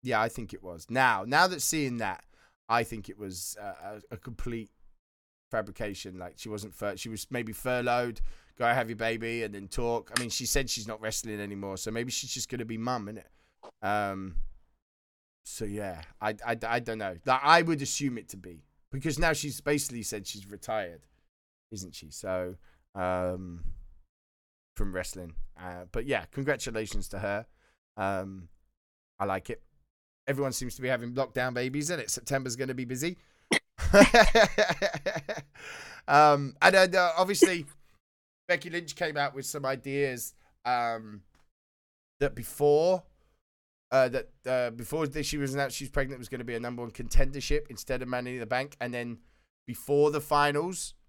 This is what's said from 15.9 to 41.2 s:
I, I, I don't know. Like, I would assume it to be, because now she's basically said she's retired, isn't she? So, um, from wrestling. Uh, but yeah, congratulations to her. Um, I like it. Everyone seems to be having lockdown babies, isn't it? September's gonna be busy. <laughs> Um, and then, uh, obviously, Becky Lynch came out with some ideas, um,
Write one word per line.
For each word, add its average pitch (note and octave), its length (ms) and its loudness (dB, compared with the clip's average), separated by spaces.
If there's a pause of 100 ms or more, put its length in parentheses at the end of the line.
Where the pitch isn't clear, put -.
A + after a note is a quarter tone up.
I, G#2+ 140 -2 (100)
I, A#2 120 -2 (100)
I A#2 120 0
don't A#2 200 -6
know. F#2 260 -6
Like, C3 180 2
I E3 180 8
would E3 200 0
assume C3+ 360 -4
it G2 120 -14
to G2+ 80 -14
be, F2+ 260 -18 (280)
because C#3 280 -4
now D#3+ 140 4
she's D3 260 -6
basically C#3+ 440 -2
said G#2 220 -8
she's G2 240 -12
retired, G2 560 -6 (680)
isn't F#2 240 -12
she? D2+ 160 -16
So, F#2 440 -4 (400)
um, F2+ 680 -2 (1120)
from G2+ 160 0
wrestling. F2+ 400 -8 (260)
Uh, F2+ 320 -12
but A2+ 140 -4
yeah, A2+ 260 -2
congratulations A2+ 760 -4
to G2 100 -8
her. G2+ 260 -4 (520)
Um, F#2+ 500 -4 (720)
I G2+ 60 0
like F#2+ 240 -2
it. A#2 120 -8 (680)
Everyone C3+ 260 -2
seems B2 220 -6
to C3+ 60 -12
be B2+ 60 -4
having A#2+ 260 -2
lockdown B2+ 400 -2
babies, C3 320 -2
isn't E3+ 140 -2
it? A2+ 120 -6
September's C3 440 -2
gonna C3 180 -4
be B2+ 120 -4
busy. C3 320 -4 (760)
<laughs> G3+ 60 12 (2000)
Um, C#3+ 540 8
and F#3 140 8
then, F#3 200 6
uh, F3+ 200 4
obviously, F#3 500 4 (840)
Becky F3 220 0
Lynch E3 260 -6
came D#3 220 -2
out C3+ 180 0
with C3+ 100 -8
some C#3+ 200 -6
ideas, C3+ 680 -2 (320)
um, A2+ 560 -2 (960)